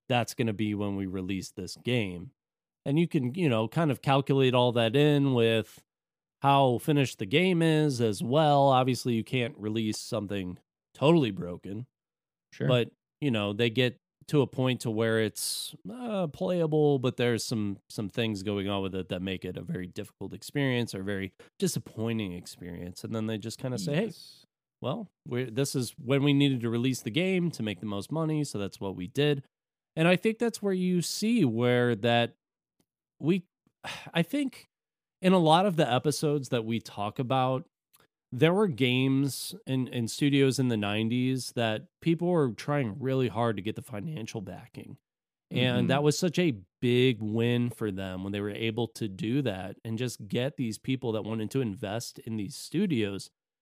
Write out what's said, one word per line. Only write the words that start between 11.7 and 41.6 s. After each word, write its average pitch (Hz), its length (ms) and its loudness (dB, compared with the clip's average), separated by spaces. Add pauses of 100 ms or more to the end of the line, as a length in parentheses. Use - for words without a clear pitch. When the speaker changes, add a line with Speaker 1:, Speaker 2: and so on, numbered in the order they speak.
Speaker 2:
Sure. 135 140 -4
Speaker 1:
But, 123 240 2 (280)
you 143 120 0
know, 104 220 0
they 117 180 2
get 123 260 0 (300)
to 147 140 4
a 120 60 2
point 127 340 -2
to 117 100 -4
where 113 280 2
it's, - 560 -4 (160)
uh, 220 360 -4
playable, 156 720 2
but 123 180 0
there's 120 260 0
some, 104 360 -2 (100)
some 107 180 -6
things 107 360 -4
going 101 260 -4
on 98 140 -2
with 92 100 -4
it 92 160 -6
that 95 140 -4
make 95 220 -6
it 90 120 -8
a 95 60 -10
very 90 240 -6
difficult 95 440 -12
experience 123 600 -2
or 95 80 -8
very 98 320 -4 (240)
disappointing 113 760 -4
experience. 87 680 -12
And 110 120 -8
then 110 100 -4
they 110 140 -6
just 113 180 -12
kinda 127 220 -6
say, 151 160 -4
"Hey, 208 100 0
Speaker 2:
Yes. - 400 -14 (340)
Speaker 1:
well, 175 300 -6 (180)
we're, 123 220 -4
this 135 240 -2
is 123 240 -4
when 131 240 0
we 143 120 4
needed 139 280 4
to 117 80 -2
release 120 320 -2
the 117 80 -8
game 175 400 0
to - 140 -6
make 104 160 -4
the 110 80 -8
most 101 240 -6
money, 156 320 -2
so 120 160 -6
that's 98 200 -6
what 98 160 -6
we 90 120 -8
did." 143 360 0 (520)
And 160 120 4
I 185 80 6
think 220 220 0
that's 233 240 -4
where 202 100 -2
you 180 300 2
see 220 420 0
where 120 520 4
that 117 400 2 (840)
we, 175 220 2 (420)
<sighs> - 300 -12
I 170 80 2
think 269 460 -4 (520)
in 185 140 4
a 185 60 6
lot 165 260 6
of 175 120 0
the 139 140 2
episodes 143 580 0
that 120 140 0
we 113 160 -2
talk - 380 -8
about, 131 480 0 (640)
there 147 220 4
were 208 140 2
games 135 880 0 (100)
and, 131 240 -2
and 117 220 -4
studios 139 480 2
in 131 80 2
the 117 100 2
nineties 113 800 -2
that 110 320 -2 (160)